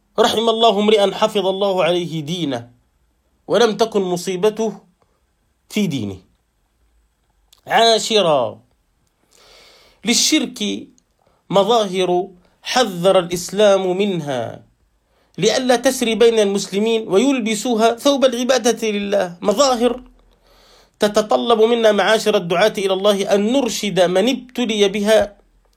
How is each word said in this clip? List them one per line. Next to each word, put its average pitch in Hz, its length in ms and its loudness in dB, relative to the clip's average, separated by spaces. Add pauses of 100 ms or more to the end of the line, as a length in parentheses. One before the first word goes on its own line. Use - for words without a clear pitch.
(200)
رحم 226 300 0
الله 226 300 2
امرئاً 208 360 2
حفظ 214 320 -2
الله 190 360 -2
عليه 165 380 -2
دينه، 139 480 -8 (800)
ولم 214 300 2
تكن 220 240 0
مصيبته 190 720 -4 (960)
في 208 180 -2
دينه. 104 300 -6 (1500)
عاشرا، 185 920 2 (1500)
للشرك 220 840 -2 (640)
مظاهر 190 800 0 (320)
حذر 190 580 0
الإسلام 185 800 0
منها 143 720 -6 (680)
لئلا 233 380 2
تسري 247 400 -2
بين 226 240 4
المسلمين 208 680 -2
ويلبسوها 226 880 0
ثوب 277 300 2
العبادة 233 640 0
لله، 196 500 -4
مظاهر 240 640 0 (960)
تتطلب 214 600 0
منا 226 300 4
معاشر 208 460 0
الدعاة 185 400 0
إلى 196 160 -2
الله 196 420 -2
أن 208 180 0
نرشد 214 460 -2
من 185 300 2
ابتلي 214 580 -2
بها 208 500 0 (400)